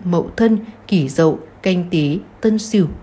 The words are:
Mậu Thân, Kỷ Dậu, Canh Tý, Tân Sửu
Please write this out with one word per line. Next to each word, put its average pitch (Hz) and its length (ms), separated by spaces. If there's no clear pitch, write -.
Mậu 175 320
Thân, 226 220
Kỷ 156 220
Dậu, 160 300
Canh 180 280
Tý, 156 280
Tân 220 180
Sửu 202 280